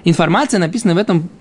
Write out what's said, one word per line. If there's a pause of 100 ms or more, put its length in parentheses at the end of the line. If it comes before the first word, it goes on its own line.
информация,
написанная
в
этом, (120)